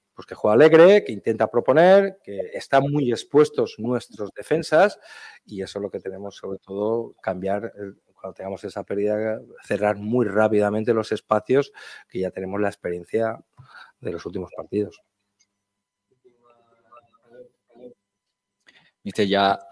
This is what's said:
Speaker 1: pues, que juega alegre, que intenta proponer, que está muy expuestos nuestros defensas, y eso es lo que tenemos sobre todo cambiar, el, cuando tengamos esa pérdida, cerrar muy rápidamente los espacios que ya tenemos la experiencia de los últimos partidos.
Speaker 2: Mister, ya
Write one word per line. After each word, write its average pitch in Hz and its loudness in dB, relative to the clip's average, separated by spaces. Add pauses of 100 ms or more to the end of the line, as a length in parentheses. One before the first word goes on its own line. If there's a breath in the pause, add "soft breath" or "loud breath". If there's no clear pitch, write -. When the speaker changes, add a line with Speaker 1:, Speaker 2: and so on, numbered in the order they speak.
(140)
Speaker 1:
pues, - -20
que - -16
juega 107 2
alegre, 160 8
que 113 -8
intenta 107 -2
proponer, 185 4
que 101 -14 (160)
está - 0
muy 143 0
expuestos 139 0
nuestros 110 -6
defensas, 160 0 (460 loud breath)
y 98 -10
eso 95 -10
es 101 -6
lo 98 -6
que 92 -8
tenemos 95 -12
sobre 95 -12
todo 107 -6
cambiar, 98 -6
el, 101 -14 (240)
cuando 95 -14
tengamos 98 -12
esa 98 -10
pérdida, 107 -4 (240)
cerrar 104 -2
muy 110 0
rápidamente 107 2
los 110 -2
espacios 120 -2 (380 loud breath)
que 92 -8
ya 92 -4
tenemos 95 -8
la 101 0
experiencia 104 -6 (640 loud breath)
de 104 -10
los 85 -10
últimos 90 -10
partidos. 95 -6 (4000 soft breath)
Speaker 2:
Mister, 104 -2
ya 98 2 (120)